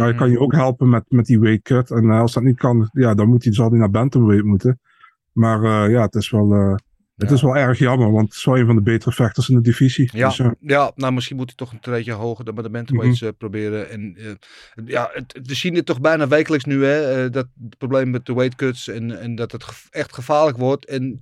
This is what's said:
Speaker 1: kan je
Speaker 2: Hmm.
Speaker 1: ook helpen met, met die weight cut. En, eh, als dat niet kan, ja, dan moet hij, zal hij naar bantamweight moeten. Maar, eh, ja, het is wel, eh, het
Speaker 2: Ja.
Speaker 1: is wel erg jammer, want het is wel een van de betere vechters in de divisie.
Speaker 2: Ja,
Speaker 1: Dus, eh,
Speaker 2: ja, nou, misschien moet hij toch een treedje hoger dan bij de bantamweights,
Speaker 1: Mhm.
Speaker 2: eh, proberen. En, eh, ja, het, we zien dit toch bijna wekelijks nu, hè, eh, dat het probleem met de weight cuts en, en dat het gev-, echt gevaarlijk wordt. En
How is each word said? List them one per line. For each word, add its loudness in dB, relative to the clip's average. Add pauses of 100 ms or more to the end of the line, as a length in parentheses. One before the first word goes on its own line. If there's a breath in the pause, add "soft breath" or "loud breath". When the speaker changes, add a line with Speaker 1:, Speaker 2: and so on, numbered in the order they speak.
(160)
Speaker 1:
kan 2
je 4
Speaker 2:
Hmm. 0
Speaker 1:
ook 2
helpen 2
met, 4
met 2
die 4
weight 2
cut. 0
En, 2
eh, 4
als 0
dat -2
niet 2
kan, 2
ja, 2
dan 4
moet 4
hij, 2
zal 2
hij 4
naar 4
bantamweight 2
moeten. 0 (520 soft breath)
Maar, 0
eh, 2
ja, 4
het -2
is -4
wel, 2
eh, 2 (440)
het -4
Speaker 2:
Ja. 4
Speaker 1:
is 2
wel 2
erg 0
jammer, 2
want 2
het -14
is -12
wel 4
een 4
van 4
de 4
betere 0
vechters -2
in 4
de 4
divisie. 2
Speaker 2:
Ja, -2
Speaker 1:
Dus, -4
eh, 2
Speaker 2:
ja, 0
nou, -4
misschien -6
moet -6
hij -20
toch -12
een -20
treedje -8
hoger -8
dan -10
bij -10
de -10
bantamweights, -2
Speaker 1:
Mhm. -6
Speaker 2:
eh, -20
proberen. -8
En, -14
eh, -16 (540 loud breath)
ja, -6
het, -14
we -10
zien -6
dit -2
toch -4
bijna 0
wekelijks 0
nu, 0
hè, 0
eh, -6
dat -6 (220)
het -20
probleem -2
met -6
de -6
weight -2
cuts -6
en, -10
en -10
dat -8
het -14
gev-, -20
echt -8
gevaarlijk 0
wordt. -2
En -8